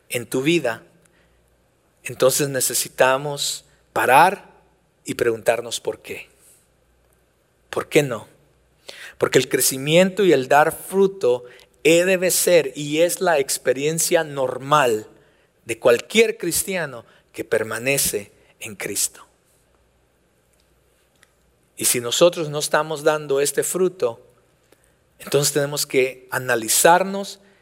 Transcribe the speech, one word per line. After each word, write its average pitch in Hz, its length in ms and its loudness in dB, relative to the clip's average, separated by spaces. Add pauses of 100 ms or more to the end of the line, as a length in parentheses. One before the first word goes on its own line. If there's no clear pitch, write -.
en 120 180 -8
tu 131 160 -4
vida, 139 400 -2 (1200)
entonces 135 460 0
necesitamos 135 1160 -2 (280)
parar 139 540 4 (600)
y 127 60 -8
preguntarnos 117 680 -2
por - 200 -10
qué. - 280 -16 (1400)
¿Por - 180 -8
qué 151 140 2
no? 123 260 -8 (880)
Porque - 220 0
el 139 100 0
crecimiento 156 760 2
y 180 100 6
el 131 160 2
dar 147 220 4
fruto, 185 720 0 (380)
eh, 170 220 4
debe 185 260 0
ser 160 460 2
y 147 240 -2
es 170 220 0
la 170 160 2
experiencia 147 840 -2
normal 131 840 -2 (560)
de 113 140 -8
cualquier 214 580 2
cristiano 160 680 -6 (260)
que - 100 -12
permanece 110 880 -2 (280)
en 107 160 -14
Cristo. - 500 -8 (2500)
Y 107 80 -4
si 127 140 0
nosotros 165 500 2
no 147 80 -6
estamos 151 440 -2
dando 151 380 0
este 143 220 0
fruto, 175 580 -2 (1000)
entonces 143 340 0
tenemos 147 320 -2
que 131 440 -2
analizarnos 165 1080 2 (220)